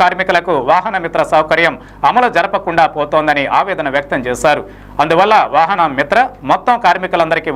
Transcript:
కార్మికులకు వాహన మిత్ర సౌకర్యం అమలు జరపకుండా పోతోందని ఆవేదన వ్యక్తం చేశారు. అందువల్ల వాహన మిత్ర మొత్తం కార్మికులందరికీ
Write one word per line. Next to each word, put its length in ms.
కార్మికులకు 520
వాహన 360
మిత్ర 260
సౌకర్యం 440
అమలు 280
జరపకుండా 480
పోతోందని 480
ఆవేదన 380
వ్యక్తం 320
చేశారు. 360
అందువల్ల 300
వాహన 260
మిత్ర 300
మొత్తం 340
కార్మికులందరికీ 680